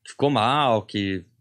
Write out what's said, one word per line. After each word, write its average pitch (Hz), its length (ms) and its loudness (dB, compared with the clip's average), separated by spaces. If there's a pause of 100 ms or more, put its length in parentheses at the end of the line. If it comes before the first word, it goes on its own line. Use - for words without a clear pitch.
que - 60 -20
ficou 139 180 0
mal, 123 560 2
que 98 400 -6 (160)